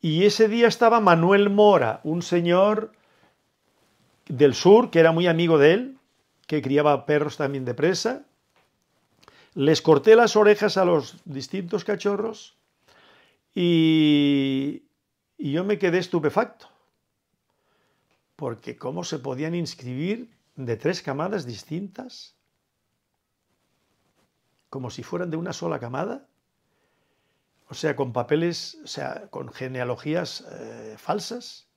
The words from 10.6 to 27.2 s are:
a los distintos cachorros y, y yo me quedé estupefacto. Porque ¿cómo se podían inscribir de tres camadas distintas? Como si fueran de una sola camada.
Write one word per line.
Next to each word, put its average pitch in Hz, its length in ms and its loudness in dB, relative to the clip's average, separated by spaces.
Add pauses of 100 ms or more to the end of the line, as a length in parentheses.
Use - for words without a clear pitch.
a 190 80 2
los 160 400 -2
distintos 175 600 -10
cachorros 208 720 -8 (1000)
y, 147 1300 2 (560)
y 165 140 -8
yo 165 120 -4
me 202 140 -2
quedé 180 200 0
estupefacto. 180 680 -4 (1700)
Porque 120 420 -12
¿cómo 160 280 -10
se - 160 -10
podían 139 340 -8
inscribir 170 760 -8 (280)
de 120 200 -6
tres 170 260 -6
camadas 156 440 -6
distintas? 185 880 -14 (2250)
Como 123 200 -10
si - 140 -14
fueran 175 260 -8
de 160 60 -8
una 175 160 -8
sola 165 260 -6
camada. 147 480 -10 (1400)